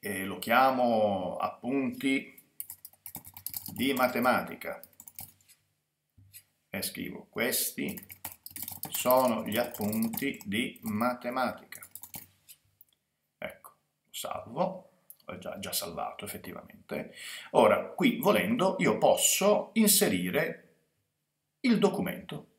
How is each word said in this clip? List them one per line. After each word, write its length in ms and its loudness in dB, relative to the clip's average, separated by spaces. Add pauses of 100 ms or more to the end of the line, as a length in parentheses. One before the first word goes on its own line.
e 240 -4
lo 140 -6
chiamo 960 4
appunti 1040 -2 (1300)
di 180 0
matematica, 880 0 (1900)
e 120 -6
scrivo: 460 -8
"Questi 720 -2 (880)
sono 580 4
gli 120 -2
appunti 840 -2
di 380 -4
matematica". 960 -4 (1600)
Ecco, 320 -12 (400)
salvo, 800 -6 (340)
è 140 -10
già, 200 -10
già 140 -8
salvato 520 -6
effettivamente. 920 -10 (380)
Ora, 320 6
qui 340 0
volendo, 600 2
io 200 2
posso 760 4
inserire 960 2 (920)
il 180 4
documento 680 -2 (120)